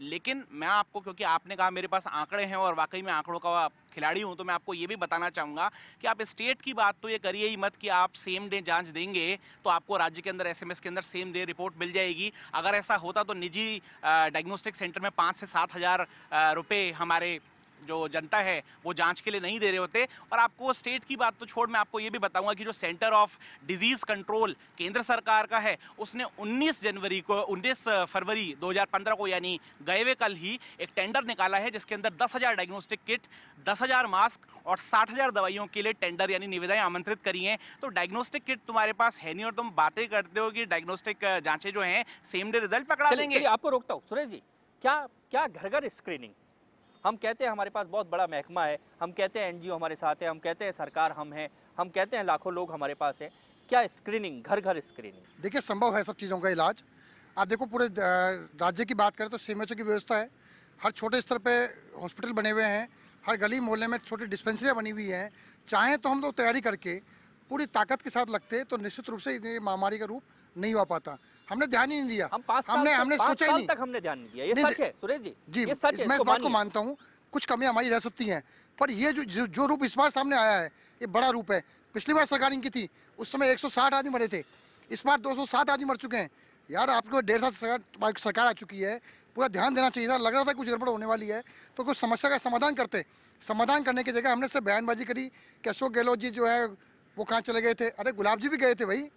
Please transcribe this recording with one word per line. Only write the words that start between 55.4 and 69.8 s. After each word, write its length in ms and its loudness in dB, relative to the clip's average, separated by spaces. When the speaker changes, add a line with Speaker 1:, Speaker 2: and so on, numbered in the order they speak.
Speaker 3:
देखिए, 200 0
संभव 360 0
है 60 2
सब 120 -8
चीज़ों 240 -4
का 100 2
इलाज। 340 2
आप 100 2
देखो, 180 -2
पूरे, 200 0
अ, 60 -2
राज्य 240 2
की 80 -2
बात 220 2
करें 140 -6
तो 80 -6
सीएमएचओ 380 -6
की 80 -6
व्यवस्था 340 0
है, 120 -2
हर 80 2
छोटे 300 -2
स्तर 160 -2
पे 140 0
हॉस्पिटल 300 -8
बने 180 0
हुए 140 2
हैं, 260 0
हर 120 2
गली 220 0
मोहल्ले 280 0
में 100 -2
छोटी 280 -8
डिस्पेंसरियाँ 500 -2
बनी 140 -4
हुई 180 -6
हैं। 220 -4
चाहें 300 4
तो 120 -2
हम 120 2
लोग 140 -2
तैयारी 260 2
करके 380 -4
पूरी 160 -2
ताकत 360 0
के 80 -10
साथ 200 0
लगते 340 -2
तो 140 -4
निश्चित 320 -8
रूप 100 -8
से 160 -4
ये 240 -6
महामारी 380 0